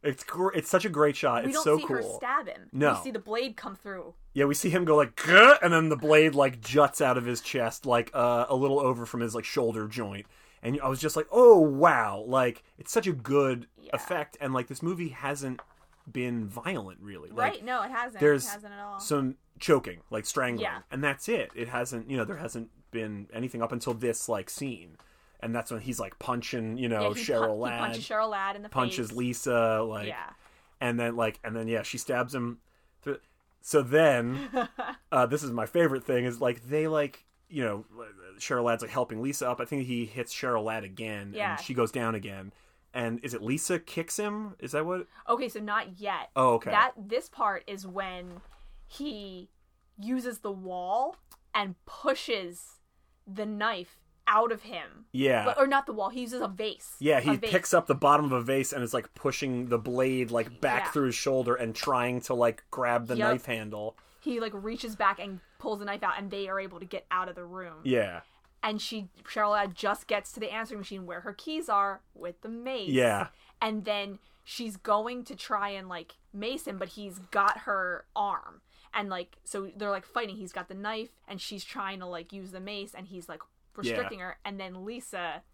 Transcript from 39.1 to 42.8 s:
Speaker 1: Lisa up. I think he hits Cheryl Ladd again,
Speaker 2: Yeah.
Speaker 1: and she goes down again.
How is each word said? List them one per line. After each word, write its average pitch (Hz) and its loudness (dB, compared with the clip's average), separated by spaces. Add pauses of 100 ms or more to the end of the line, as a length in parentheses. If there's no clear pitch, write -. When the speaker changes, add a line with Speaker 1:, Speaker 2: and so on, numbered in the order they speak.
Speaker 1:
Lisa 135 -2
up. 123 -2
I 131 -2
think 139 -4
he 120 -2
hits 117 -8
Cheryl 120 0
Ladd 110 -4
again, 101 -8
Speaker 2:
Yeah. 104 -2
Speaker 1:
and 151 -4
she - -8
goes 120 2
down 113 -2
again. 98 -10 (400)